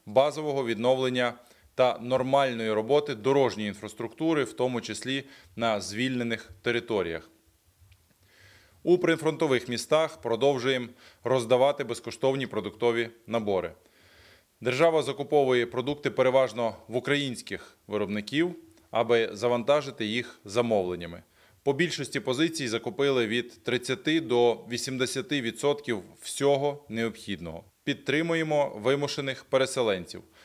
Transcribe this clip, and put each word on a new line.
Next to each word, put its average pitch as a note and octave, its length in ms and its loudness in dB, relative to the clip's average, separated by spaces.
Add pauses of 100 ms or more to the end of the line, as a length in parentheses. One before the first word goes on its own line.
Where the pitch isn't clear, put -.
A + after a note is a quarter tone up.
базового C#3 600 2
відновлення B2 680 0 (420)
та B2 240 4
нормальної B2+ 760 0
роботи C3+ 420 2
дорожньої A2 520 2
інфраструктури, A#2+ 760 -4
в - 100 -8
тому B2+ 280 -2
числі C3 420 -6 (320)
на A2+ 260 0
звільнених A#2 680 -4 (120)
територіях. G#2 680 -2 (1500)
У F3 140 6
прифронтових D#3 720 2
містах D3+ 540 0
продовжуємо B2 640 0 (360)
роздавати B2+ 600 4
безкоштовні B2+ 640 -2
продуктові A2+ 640 -2 (180)
набори. G2+ 440 -2 (920)
Держава C#3+ 420 4
закуповує C3 640 2
продукти B2+ 460 -4
переважно B2 640 2 (120)
в A2+ 80 -6
українських C3 800 -4 (100)
виробників, G#2 680 -2 (360)
аби A2+ 420 2
завантажити A#2+ 720 0
їх A#2 400 -4
замовленнями. F2+ 800 -2 (400)
По C#3 100 2
більшості D3 460 -2
позицій C#3+ 480 -2
закупили A#2+ 600 0
від A#2+ 360 -4
тридцяти C3 580 -2
до A#2+ 320 4 (180)
вісімдесяти C3 720 -4
відсотків A#2 600 -2 (180)
всього C#3+ 680 0
необхідного. G2 760 -6 (200)
Підтримуємо D#3 880 0 (120)
вимушених C#3 640 -2
переселенців. A2 800 0 (220)